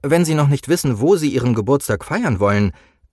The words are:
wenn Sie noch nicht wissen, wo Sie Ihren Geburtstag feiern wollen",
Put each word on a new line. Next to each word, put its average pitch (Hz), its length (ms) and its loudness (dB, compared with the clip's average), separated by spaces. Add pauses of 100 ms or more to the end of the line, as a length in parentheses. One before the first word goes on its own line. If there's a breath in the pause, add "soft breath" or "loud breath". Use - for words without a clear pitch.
wenn 165 220 2
Sie 160 100 -2
noch 147 140 2
nicht 143 200 -2
wissen, 139 320 0
wo 170 160 4
Sie 156 120 0
Ihren 123 260 0
Geburtstag 110 500 -2
feiern 160 360 -2
wollen", 101 320 2 (400 soft breath)